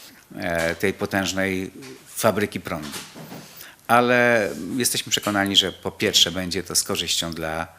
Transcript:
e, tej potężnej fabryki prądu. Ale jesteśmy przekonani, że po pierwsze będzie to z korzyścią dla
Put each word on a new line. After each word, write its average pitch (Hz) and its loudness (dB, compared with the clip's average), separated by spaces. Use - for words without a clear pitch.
e, 85 0
tej 95 0
potężnej 95 -2
fabryki 104 0
prądu. 76 -8
Ale 120 6
jesteśmy 120 0
przekonani, 101 2
że 92 0
po - -8
pierwsze 92 2
będzie 90 -4
to 85 -6
z - 2
korzyścią 85 -2
dla 80 -4